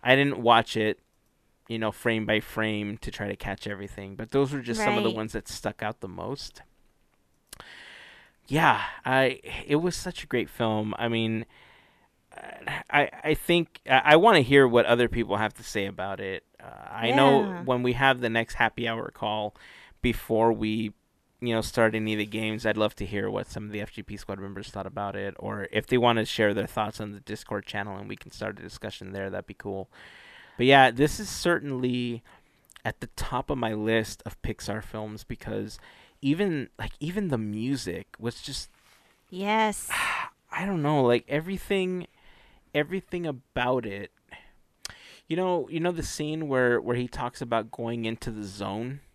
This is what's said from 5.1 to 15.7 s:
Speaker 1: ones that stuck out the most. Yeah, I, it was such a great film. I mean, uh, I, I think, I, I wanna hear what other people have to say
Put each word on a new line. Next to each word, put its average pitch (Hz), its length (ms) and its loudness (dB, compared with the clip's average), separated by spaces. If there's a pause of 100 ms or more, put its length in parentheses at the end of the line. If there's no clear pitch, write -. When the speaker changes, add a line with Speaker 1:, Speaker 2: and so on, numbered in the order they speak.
Speaker 1:
ones 110 180 -6
that 107 140 -8
stuck - 340 -8
out 110 200 -6
the 101 60 -12
most. 90 540 -12 (1900)
Yeah, 139 340 4 (220)
I, 131 360 2 (260)
it 147 120 2
was 170 180 0
such - 280 -8
a - 40 -14
great 120 220 0
film. 107 500 -2
I 120 80 0
mean, 113 400 0 (880)
uh, - 440 -10 (100)
I, 143 180 4 (140)
I 156 100 2
think, - 560 0
I, 131 160 6
I 151 120 12
wanna 190 240 10
hear 135 260 8
what 117 180 6
other 120 240 6
people 104 280 -2
have 107 180 -2
to 107 80 -18
say 98 240 -4